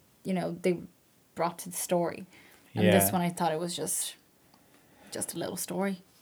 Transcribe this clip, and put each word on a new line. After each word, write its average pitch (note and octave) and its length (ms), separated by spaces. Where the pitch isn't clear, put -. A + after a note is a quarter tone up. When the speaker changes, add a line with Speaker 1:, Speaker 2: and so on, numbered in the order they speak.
Speaker 1:
you F#3+ 100
know, E3+ 300
they F3+ 160
brought F3 240
to - 120
the - 60
story. F3 480
And G#2+ 100
this G2 200
Speaker 2:
Yeah. G2+ 60
Speaker 1:
one, F3 100
I F3 80
thought E3+ 220
it D#3 60
was F3 160
just, - 400
just - 240
a F3 40
little F3 180
story. F#3+ 460